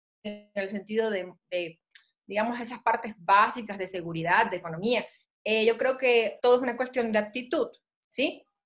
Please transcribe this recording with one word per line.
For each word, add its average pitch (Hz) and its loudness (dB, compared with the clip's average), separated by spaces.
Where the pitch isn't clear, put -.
en 208 -12
el 196 -4
sentido 214 -2
de, 180 -4
de, 170 -6
digamos, 220 -2
esas 233 -10
partes 226 -2
básicas 208 2
de 185 -4
seguridad, 170 0
de 180 -6
economía, 185 -2
eh, 220 2
yo 226 4
creo 262 0
que 240 2
todo 247 8
es 247 -2
una 247 -4
cuestión 247 -2
de 214 2
actitud, 247 -2
¿sí?". - -4